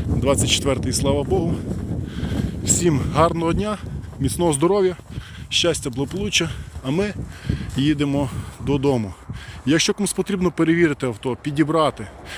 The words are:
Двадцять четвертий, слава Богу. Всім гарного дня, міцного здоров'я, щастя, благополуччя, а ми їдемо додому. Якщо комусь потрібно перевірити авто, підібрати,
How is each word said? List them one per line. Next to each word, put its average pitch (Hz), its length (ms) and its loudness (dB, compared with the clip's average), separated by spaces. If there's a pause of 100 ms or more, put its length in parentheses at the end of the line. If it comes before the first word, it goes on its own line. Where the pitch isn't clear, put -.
Двадцять - 440 2
четвертий, 131 420 0
слава 143 300 2
Богу. 165 320 2 (1080)
Всім 165 360 4 (140)
гарного 165 380 4
дня, 202 260 -2 (400)
міцного 156 340 2
здоров'я, 180 440 2 (520)
щастя, 156 420 0
благополуччя, 160 600 -2 (360)
а 131 40 -2
ми 196 240 0 (600)
їдемо 143 540 2 (300)
додому. 131 540 0 (520)
Якщо 160 280 4
комусь 202 180 -2
потрібно 185 380 0
перевірити 160 560 4
авто, 120 300 -2
підібрати, 147 680 2 (320)